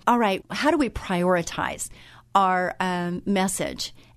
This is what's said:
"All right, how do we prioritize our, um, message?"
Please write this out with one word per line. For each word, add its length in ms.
"All 120
right, 320
how 200
do 60
we 120
prioritize 1000
our, 440
um, 460
message?" 720